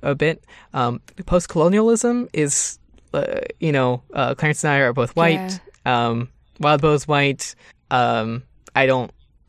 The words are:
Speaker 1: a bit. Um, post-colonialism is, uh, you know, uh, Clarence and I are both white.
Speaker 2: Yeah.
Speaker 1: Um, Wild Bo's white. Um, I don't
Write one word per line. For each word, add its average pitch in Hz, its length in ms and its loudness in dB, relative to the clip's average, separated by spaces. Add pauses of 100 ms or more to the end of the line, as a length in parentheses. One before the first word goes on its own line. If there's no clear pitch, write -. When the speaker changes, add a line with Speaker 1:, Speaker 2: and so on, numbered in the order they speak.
Speaker 1:
a 143 140 -2
bit. 160 280 -2 (300)
Um, 123 260 -2 (260)
post-colonialism 214 1080 2
is, - 460 -2 (340)
uh, - 280 -4 (180)
you 160 120 -2
know, 127 300 0 (120)
uh, 127 220 -2
Clarence 151 280 -2
and 156 100 0
I 139 60 2
are 123 140 2
both 123 220 -2
white. 165 460 0 (240)
Speaker 2:
Yeah. 120 220 2
Speaker 1:
Um, 117 220 -4 (300)
Wild 147 220 2
Bo's 151 260 2
white. 143 480 0 (360)
Um, 117 520 0 (320)
I 135 100 2
don't 131 260 0 (380)